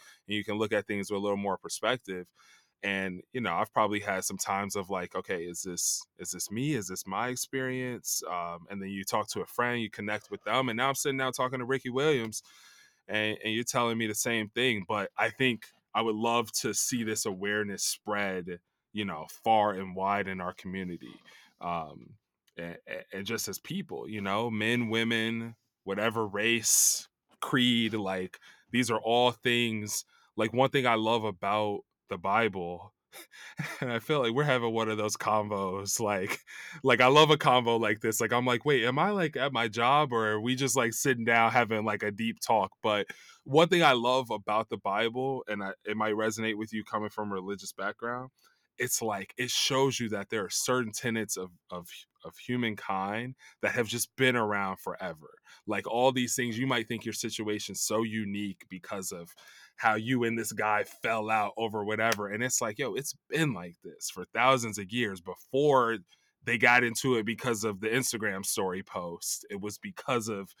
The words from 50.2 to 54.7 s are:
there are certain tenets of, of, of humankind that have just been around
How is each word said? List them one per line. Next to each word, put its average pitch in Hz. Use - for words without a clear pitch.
there 107
are 90
certain 123
tenets 113
of, 92
of, 87
of 82
humankind 110
that 101
have 120
just 117
been 127
around 101